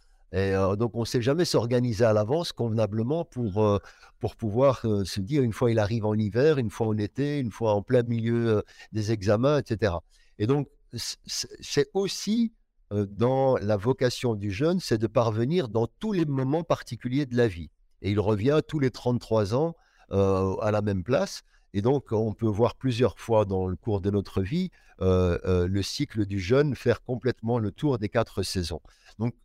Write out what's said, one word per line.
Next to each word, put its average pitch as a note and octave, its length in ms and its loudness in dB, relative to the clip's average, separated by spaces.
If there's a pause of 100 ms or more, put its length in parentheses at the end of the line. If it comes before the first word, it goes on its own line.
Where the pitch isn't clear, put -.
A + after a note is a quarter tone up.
(320)
Et, F#2+ 240 0
euh, F#2+ 200 2
donc, A2+ 200 -2
on A#2 80 -2
sait B2 160 0
jamais C#3+ 240 0
s'organiser A#2+ 600 2
à A2 100 6
l'avance B2 380 0
convenablement A2+ 760 -2
pour, G#2+ 360 -2
euh, G2+ 160 4 (400)
pour - 160 -6
pouvoir, A#2+ 500 2
euh, G2+ 200 0
se G2 160 -6
dire, C3 220 0
une A#2 100 2
fois A#2+ 180 2
il A2+ 80 2
arrive G#2+ 280 0
en G#2+ 80 0
hiver, A2+ 420 2
une A#2 140 -2
fois A2+ 180 -4
en G#2+ 80 0
été, C#3 420 -2
une B2 140 -4
fois A2 220 0
en G2+ 80 2
plein B2 200 4
milieu, A#2 460 0
euh, G#2+ 140 2 (300)
des G#2+ 200 -2
examens, A2+ 460 2
et C#3 80 0
cetera. F#2+ 360 -2 (360)
Et G#2 80 0
donc, C#3 220 0 (260)
c-, - 220 -10 (100)
c-, - 220 -8 (120)
c'est - 320 -2
aussi, G#3 640 -2 (380)
euh, G#2 180 0
dans C3 480 2
la G#2 180 2
vocation A#2+ 580 0
du G2+ 160 -4
jeûne, D#3+ 300 0
c'est - 160 0
de A2 100 0
parvenir A#2+ 640 0
dans A2+ 180 0
tous A3 260 -8
les E3+ 120 0
moments C#3 400 -2
particuliers C3 640 -4
de A#2+ 100 -6
la A#2+ 100 4
vie. E2+ 220 -6 (320)
Et F#2+ 100 -4
il G2+ 80 2
revient A2 480 2
tous D#3 120 -6
les C3 120 2
trente-trois A2 640 0
ans, E3 220 -2 (360)
euh, F#2+ 440 2
à A2 140 -2
la G#2 100 0
même G2 240 -2
place. F#3 380 -2 (320)
Et G2+ 80 -2
donc, C3 280 0
on A2 220 0
peut A#2 140 -4
voir G#2+ 280 2
plusieurs A#2+ 440 0
fois G#2+ 260 2
dans F#2 220 0
le F#2 100 -2
cours G2+ 240 -2
de G2 100 0
notre G2 320 -2
vie, E3 280 -2 (300)
euh, F#2 440 2
euh, F2+ 220 2
le G2 160 -2
cycle A2 420 -4
du G2 140 -4
jeûne B2+ 360 2
faire - 280 0
complètement A#2+ 560 -2
le G#2 120 -2
tour C#3 280 -2
des G2+ 100 -4
quatre A2+ 340 -2
saisons. E2+ 380 -4 (380)
Donc, A#2+ 160 -2 (100)